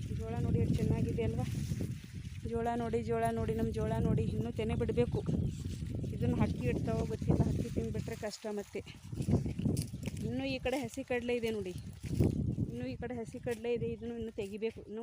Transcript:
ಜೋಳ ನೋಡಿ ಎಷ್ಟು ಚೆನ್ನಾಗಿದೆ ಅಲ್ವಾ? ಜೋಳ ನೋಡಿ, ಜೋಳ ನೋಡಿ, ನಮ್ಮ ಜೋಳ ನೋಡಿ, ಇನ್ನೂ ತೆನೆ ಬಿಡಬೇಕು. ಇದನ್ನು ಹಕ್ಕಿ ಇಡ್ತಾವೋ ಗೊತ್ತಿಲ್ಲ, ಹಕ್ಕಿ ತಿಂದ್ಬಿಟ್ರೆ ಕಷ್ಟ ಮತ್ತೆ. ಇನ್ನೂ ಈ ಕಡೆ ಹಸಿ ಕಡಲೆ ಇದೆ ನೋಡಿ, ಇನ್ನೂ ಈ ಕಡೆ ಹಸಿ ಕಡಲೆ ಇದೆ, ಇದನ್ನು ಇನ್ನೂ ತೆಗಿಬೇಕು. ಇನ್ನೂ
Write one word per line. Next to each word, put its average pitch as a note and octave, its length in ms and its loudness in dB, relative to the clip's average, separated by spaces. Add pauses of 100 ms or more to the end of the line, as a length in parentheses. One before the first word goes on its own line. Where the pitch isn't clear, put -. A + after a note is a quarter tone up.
(200)
ಜೋಳ A3+ 140 -4 (120)
ನೋಡಿ A#3+ 180 4
ಎಷ್ಟು - 160 4
ಚೆನ್ನಾಗಿದೆ - 480 4
ಅಲ್ವಾ? - 180 0 (1040)
ಜೋಳ A#3 180 0 (140)
ನೋಡಿ, A#3 160 0 (100)
ಜೋಳ A3+ 160 2 (140)
ನೋಡಿ, A3+ 220 0
ನಮ್ಮ A3+ 180 2
ಜೋಳ A3 140 2 (160)
ನೋಡಿ, - 160 4 (120)
ಇನ್ನೂ A3+ 220 0
ತೆನೆ A3+ 240 0
ಬಿಡಬೇಕು. A#3 380 2 (920)
ಇದನ್ನು A#3+ 280 2
ಹಕ್ಕಿ G#3+ 300 2
ಇಡ್ತಾವೋ A3+ 300 0 (100)
ಗೊತ್ತಿಲ್ಲ, - 380 4
ಹಕ್ಕಿ A#3 260 0
ತಿಂದ್ಬಿಟ್ರೆ A3 400 -2 (100)
ಕಷ್ಟ G#3 200 -8 (120)
ಮತ್ತೆ. G3+ 240 -6 (1500)
ಇನ್ನೂ B3+ 240 -2
ಈ C4 120 0
ಕಡೆ B3+ 180 2
ಹಸಿ B3 260 -4
ಕಡಲೆ A#3+ 300 0
ಇದೆ A3+ 180 0
ನೋಡಿ, F#3 160 -4 (960)
ಇನ್ನೂ A#3+ 240 -6
ಈ - 80 -6
ಕಡೆ A#3+ 200 -6
ಹಸಿ A3+ 260 -8
ಕಡಲೆ A#3 300 -2
ಇದೆ, A3+ 180 -2
ಇದನ್ನು A3+ 260 -6
ಇನ್ನೂ A3+ 180 -6
ತೆಗಿಬೇಕು. G#3 500 -4
ಇನ್ನೂ G#3+ 140 -8